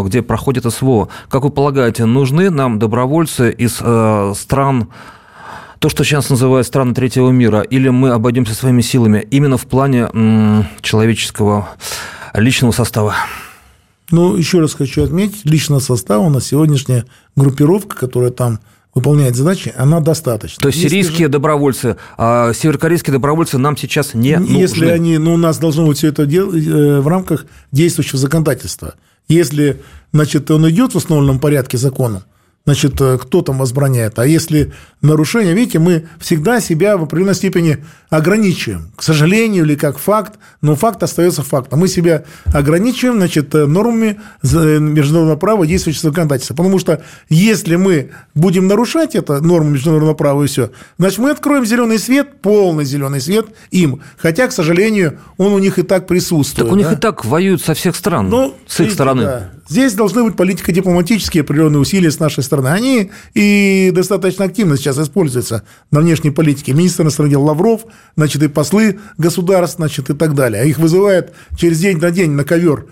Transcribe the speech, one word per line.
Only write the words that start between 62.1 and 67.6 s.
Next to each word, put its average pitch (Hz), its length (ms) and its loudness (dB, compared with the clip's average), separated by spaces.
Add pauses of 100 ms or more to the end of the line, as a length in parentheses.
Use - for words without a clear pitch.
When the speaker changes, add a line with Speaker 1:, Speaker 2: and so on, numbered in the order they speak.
Speaker 2:
с - 80 -6
нашей 151 240 -2
стороны. 135 280 -2
Они 220 420 0 (220)
и 196 600 2
достаточно 185 500 -2
активно 185 320 0
сейчас 131 220 -4
используются 131 640 -4 (300)
на 143 80 2
внешней 160 320 2
политике. 143 400 -2
Министр 175 320 0
иностранных 147 260 0
дел 139 140 2
Лавров, 196 380 0 (340)